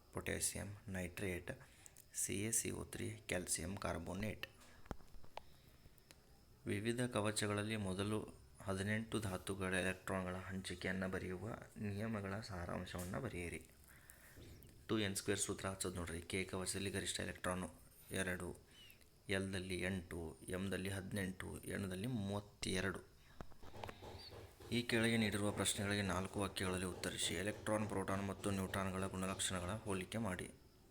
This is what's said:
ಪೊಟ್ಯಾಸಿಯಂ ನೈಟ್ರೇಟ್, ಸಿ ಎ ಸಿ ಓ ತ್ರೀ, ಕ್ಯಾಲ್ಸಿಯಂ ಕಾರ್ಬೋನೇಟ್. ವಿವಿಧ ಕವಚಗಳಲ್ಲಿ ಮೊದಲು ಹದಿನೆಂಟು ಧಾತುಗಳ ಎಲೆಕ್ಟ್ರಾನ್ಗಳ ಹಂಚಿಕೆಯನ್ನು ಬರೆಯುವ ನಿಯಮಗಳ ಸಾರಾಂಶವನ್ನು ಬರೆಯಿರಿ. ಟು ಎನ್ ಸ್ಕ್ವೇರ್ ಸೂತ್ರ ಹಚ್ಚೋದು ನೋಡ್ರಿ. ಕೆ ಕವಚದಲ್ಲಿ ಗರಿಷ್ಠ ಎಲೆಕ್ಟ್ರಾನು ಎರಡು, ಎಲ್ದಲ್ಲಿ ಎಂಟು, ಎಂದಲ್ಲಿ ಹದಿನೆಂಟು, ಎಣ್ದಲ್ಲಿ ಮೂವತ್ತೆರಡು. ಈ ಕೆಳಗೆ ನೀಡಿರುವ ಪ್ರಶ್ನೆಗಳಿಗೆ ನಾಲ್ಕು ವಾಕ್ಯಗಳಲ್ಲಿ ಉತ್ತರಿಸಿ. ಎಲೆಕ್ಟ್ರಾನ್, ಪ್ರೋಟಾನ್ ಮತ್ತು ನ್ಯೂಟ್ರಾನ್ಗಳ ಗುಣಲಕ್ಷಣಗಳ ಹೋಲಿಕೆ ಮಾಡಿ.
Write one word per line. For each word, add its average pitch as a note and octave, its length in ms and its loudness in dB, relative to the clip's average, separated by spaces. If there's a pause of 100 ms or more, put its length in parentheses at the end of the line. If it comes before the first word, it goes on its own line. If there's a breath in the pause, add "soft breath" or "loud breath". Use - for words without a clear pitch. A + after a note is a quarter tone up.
(140)
ಪೊಟ್ಯಾಸಿಯಂ F2+ 600 -2 (120)
ನೈಟ್ರೇಟ್, F#2 640 -2 (600 loud breath)
ಸಿ G2 300 0
ಎ A2+ 80 2
ಸಿ G2 200 2
ಓ F2+ 120 -2
ತ್ರೀ, G2 260 -4
ಕ್ಯಾಲ್ಸಿಯಂ F2+ 680 0
ಕಾರ್ಬೋನೇಟ್. F2+ 720 -2 (2250 loud breath)
ವಿವಿಧ A2 360 2
ಕವಚಗಳಲ್ಲಿ G#2+ 760 2
ಮೊದಲು G2+ 560 2 (280)
ಹದಿನೆಂಟು G#2+ 580 2
ಧಾತುಗಳ F#2+ 540 2
ಎಲೆಕ್ಟ್ರಾನ್ಗಳ F#2 640 2
ಹಂಚಿಕೆಯನ್ನು F#2+ 720 0
ಬರೆಯುವ F#2 400 -2 (280)
ನಿಯಮಗಳ G2+ 640 0
ಸಾರಾಂಶವನ್ನು F#2 800 -2
ಬರೆಯಿರಿ. F2 400 -4 (1300 loud breath)
ಟು A2+ 120 4
ಎನ್ G2 160 4
ಸ್ಕ್ವೇರ್ G2 240 2
ಸೂತ್ರ - 300 0
ಹಚ್ಚೋದು F#2 260 -2
ನೋಡ್ರಿ. E2+ 260 -2
ಕೆ F#2+ 220 0
ಕವಚದಲ್ಲಿ F#2+ 480 0
ಗರಿಷ್ಠ F#2 280 0
ಎಲೆಕ್ಟ್ರಾನು F#2 500 0 (420)
ಎರಡು, F2+ 440 0 (720 loud breath)
ಎಲ್ದಲ್ಲಿ F#2+ 520 0
ಎಂಟು, F2 560 -2 (120)
ಎಂದಲ್ಲಿ F#2 400 0
ಹದಿನೆಂಟು, F#2 680 -2
ಎಣ್ದಲ್ಲಿ F#2+ 500 -2
ಮೂವತ್ತೆರಡು. G2 1080 0 (1600 loud breath)
ಈ A#2 100 4
ಕೆಳಗೆ A2+ 360 6
ನೀಡಿರುವ G#2 340 6
ಪ್ರಶ್ನೆಗಳಿಗೆ G2+ 500 4
ನಾಲ್ಕು F#2+ 380 2
ವಾಕ್ಯಗಳಲ್ಲಿ F#2 460 2
ಉತ್ತರಿಸಿ. F2 480 0
ಎಲೆಕ್ಟ್ರಾನ್, G#2 560 2
ಪ್ರೋಟಾನ್ G2 380 2
ಮತ್ತು G2 240 0
ನ್ಯೂಟ್ರಾನ್ಗಳ F#2+ 540 2
ಗುಣಲಕ್ಷಣಗಳ F#2 640 0
ಹೋಲಿಕೆ G2+ 460 0
ಮಾಡಿ. F#2 340 0 (400)